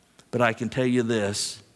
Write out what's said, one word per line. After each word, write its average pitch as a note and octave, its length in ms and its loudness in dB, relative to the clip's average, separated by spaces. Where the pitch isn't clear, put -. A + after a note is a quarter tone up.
But A#2 100 0
I A2+ 120 2
can A2+ 140 -4
tell B2+ 180 0
you B2 180 2
this, G#2 580 -2